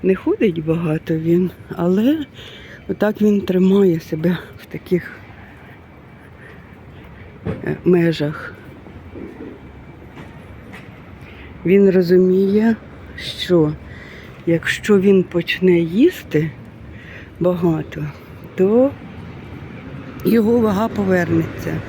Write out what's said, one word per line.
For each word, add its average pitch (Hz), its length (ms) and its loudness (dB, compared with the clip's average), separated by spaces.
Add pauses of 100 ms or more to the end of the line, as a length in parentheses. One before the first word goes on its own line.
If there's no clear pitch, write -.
не 185 120 2
ходить 202 500 -2
багато 160 500 -2
він, 170 360 0 (240)
але 220 500 0 (640)
отак 208 340 -2
він 208 200 4
тримає 185 580 4
себе 160 380 -2 (240)
в - 40 -20
таких, - 460 -4 (2250)
е, - 280 -6 (100)
межах. 170 680 0 (3000)
Він 196 240 6
розуміє, 185 840 4 (420)
що 156 560 0 (720)
якщо 180 540 2
він 190 240 6
почне 175 560 2
їсти 170 720 0 (880)
багато, 165 680 0 (500)
то 233 360 4 (1300)
його 233 340 2
вага 214 280 0
повернеться. 165 1000 -2